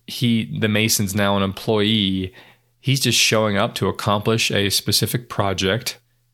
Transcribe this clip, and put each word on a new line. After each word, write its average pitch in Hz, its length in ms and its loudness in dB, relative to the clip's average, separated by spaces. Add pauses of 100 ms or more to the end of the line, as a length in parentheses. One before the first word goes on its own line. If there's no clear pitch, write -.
he, 113 520 -2
the 107 100 0
mason's 107 460 2
now 101 220 2
an 98 60 2
employee. 98 920 0 (480)
He's 135 200 0
just 120 180 0
showing 107 380 2
up 117 200 0
to 98 120 0
accomplish 107 640 0
a 101 200 0
specific - 580 -2
project 95 720 -2 (360)